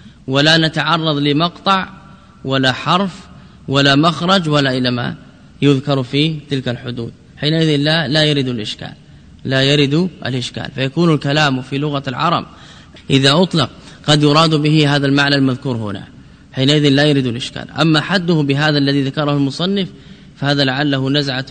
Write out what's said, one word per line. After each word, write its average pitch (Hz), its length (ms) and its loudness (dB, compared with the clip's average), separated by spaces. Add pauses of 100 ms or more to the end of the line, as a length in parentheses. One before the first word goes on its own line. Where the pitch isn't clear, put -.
(280)
ولا 143 300 2
نتعرض 160 600 0
لمقطع 170 720 -2 (560)
ولا 131 260 0
حرف 175 560 -2 (400)
ولا 139 280 2
مخرج 170 540 0
ولا 139 280 0
إلى 127 140 -2
ما 123 240 -6 (460)
يذكر 139 420 2
في 147 360 -2 (100)
تلك 135 180 -4
الحدود، 120 440 -8 (260)
حينئذ 156 380 0
لا، 151 320 0
لا 151 160 2
يرد 143 240 0
الإشكال، 107 460 -8 (520)
لا 131 180 0
يرد 147 460 2 (160)
الإشكال. 123 500 -8
فيكون 151 380 0
الكلام 143 480 0
في 139 160 -8
لغة 143 300 -4
العرب 139 380 -2 (640)
إذا 135 220 4
أطلق 165 380 2 (380)
قد 147 160 4
يراد 156 320 4
به 151 400 2
هذا 143 120 0
المعنى 143 280 2
المذكور 131 400 0
هنا، 104 320 -8 (460)
حينئذ 147 360 2
لا 139 160 4
يرد 143 200 2
الإشكال. 123 460 -8
أما 151 300 2
حده 175 320 -2
بهذا 147 440 0
الذي 139 260 0
ذكره 147 300 -2
المصنف 165 560 -2 (460)
فهذا 143 280 0
لعله 135 460 0
نزعة 135 420 -2